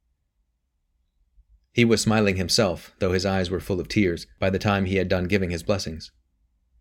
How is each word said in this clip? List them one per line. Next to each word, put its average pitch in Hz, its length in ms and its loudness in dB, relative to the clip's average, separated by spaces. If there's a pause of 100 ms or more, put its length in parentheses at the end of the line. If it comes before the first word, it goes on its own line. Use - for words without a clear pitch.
(1700)
He 120 120 4
was 113 180 4
smiling 107 340 2
himself, 90 640 -2
though 92 140 0
his 95 120 0
eyes 95 240 0
were 92 80 -2
full 90 220 -4
of - 80 -8
tears, 90 400 0 (100)
by 95 100 0
the 95 120 0
time 98 240 2
he 92 100 -2
had 92 140 0
done 92 160 0
giving 92 260 0
his 82 140 -6
blessings. 85 480 -6 (680)